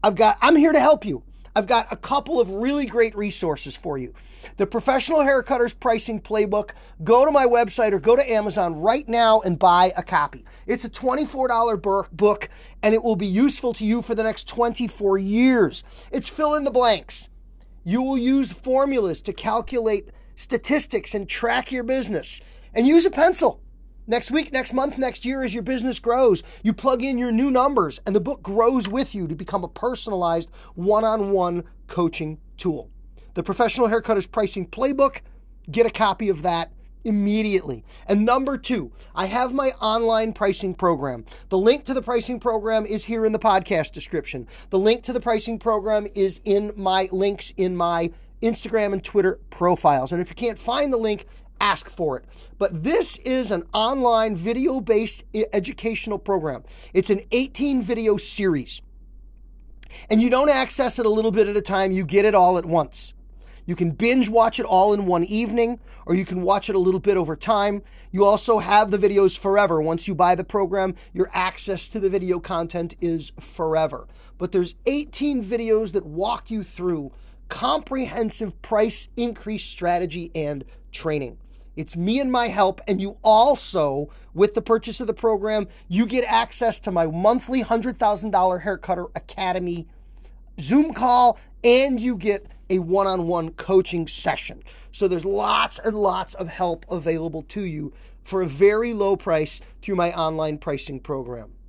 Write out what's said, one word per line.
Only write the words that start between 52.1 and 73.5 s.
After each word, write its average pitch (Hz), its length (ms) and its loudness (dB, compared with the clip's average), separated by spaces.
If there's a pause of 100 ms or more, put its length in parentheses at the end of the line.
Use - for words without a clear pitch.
it. - 80 -14 (320)
But 170 260 -2
this 320 340 0
is 254 340 -2
an 170 200 -2
online 226 640 2
video-based 226 960 -2
e-, 220 220 -2
educational 208 640 -4
program. 156 460 -4 (280)
It's 185 200 0
an 202 100 0 (100)
eighteen 262 520 -2
video 220 340 0
series. 165 640 -2 (1300)
And 220 140 4
you 240 80 4
don't 269 180 4
access 262 480 0
it 240 80 -2
a 214 40 4
little 220 220 2
bit 202 160 2
at 208 80 -4
a 202 60 0
time, 190 300 0
you 185 120 -2
get 190 220 2
it 214 80 4
all 180 240 6
at 170 80 -4
once. 160 480 -4 (540)
You 175 80 -4
can 175 160 0
binge 233 360 2
watch 226 320 2
it 240 60 -4
all 190 260 4
in 202 140 0
one 175 180 2
evening, 226 560 -2 (280)
or 170 80 2
you 190 100 0
can 180 160 -6
watch 196 260 0
it 202 80 -2
a 190 40 4
little 185 200 2
bit 202 160 2
over 160 200 -2
time. 202 480 0 (260)
You 196 160 4
also 214 320 4
have 202 320 4
the 202 80 0
videos 196 400 4
forever. 196 420 2
Once 165 280 -2
you 196 80 -4
buy 175 180 6
the 175 100 0
program, 190 520 -2 (180)
your 185 180 0
access 185 580 -4
to 220 100 -8
the 196 100 0
video 180 300 -2
content 170 600 -6
is 165 400 -4
forever. 160 680 -2 (320)